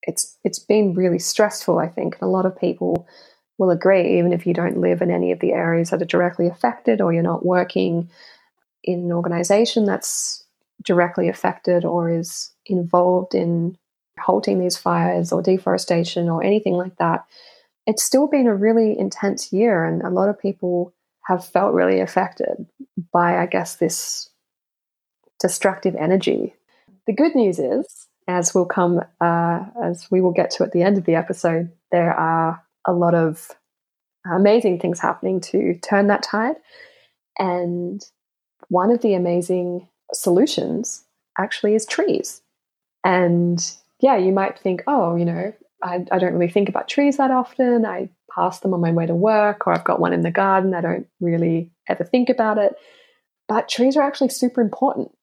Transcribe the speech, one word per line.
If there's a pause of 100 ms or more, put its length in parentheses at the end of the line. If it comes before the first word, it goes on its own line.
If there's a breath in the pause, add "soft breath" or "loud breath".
it's,
it's
been
really
stressful,
I
think.
And
a
lot
of
people (500 soft breath)
will
agree,
even
if
you
don't
live
in
any
of
the
areas
that
are
directly
affected,
or
you're
not
working (760 loud breath)
in
an
organization
that's (380)
directly
affected
or
is (140)
involved
in (420)
halting
these
fires
or
deforestation
or
anything
like
that, (600 soft breath)
it's
still
been
a
really
intense
year,
and
a
lot
of
people (340)
have
felt
really
affected (480)
by,
I
guess,
this (1080)
destructive
energy. (540 soft breath)
The
good
news
is, (180)
as
we'll
come, (180)
uh, (180)
as
we
will
get
to
at
the
end
of
the
episode, (220)
there
are (240)
a
lot
of (720)
amazing
things
happening
to
turn
that
tide. (840 loud breath)
And (680)
one
of
the
amazing (240)
solutions (340)
actually
is
trees. (600)
And (380)
yeah,
you
might
think,
"Oh,
you
know, (320)
I,
I
don't
really
think
about
trees
that
often.
I (260)
pass
them
on
my
way
to
work,
or
I've
got
one
in
the
garden.
I
don't (120)
really (180)
ever
think
about
it." (720 soft breath)
But
trees
are
actually
super
important. (120)